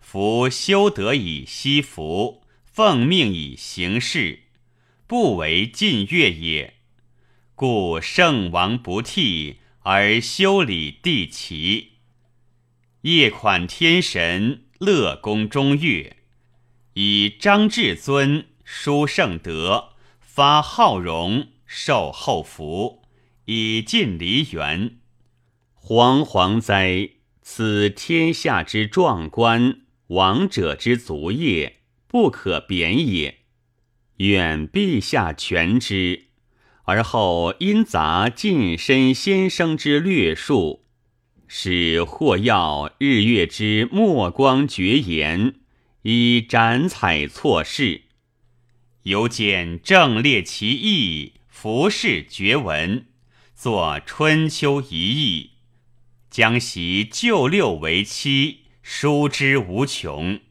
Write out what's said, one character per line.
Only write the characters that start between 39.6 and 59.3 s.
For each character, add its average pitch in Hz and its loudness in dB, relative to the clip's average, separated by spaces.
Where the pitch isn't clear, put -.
之 147 0
略 156 2
述， 85 -2
使 85 0
或 101 0
要 82 0
日 131 2
月 110 4
之 107 -2
墨 170 2
光 135 2
绝 95 2
言， 87 -2
以 120 2
展 117 0
彩 80 -2
错 87 0
事。 - -4
犹 101 0
见 92 -2
正 143 4
列 127 2
其 107 -6
意， 120 -4
服 127 -2
饰 139 -4
绝 101 -2
文， 95 -4
作 87 -2
《春 156 0
秋》 143 -2
一 98 -4
义， 92 -4
将 117 2
习 92 -4
旧 202 0
六 156 2
为 80 -2
期， 139 -2
书 147 0
之 139 0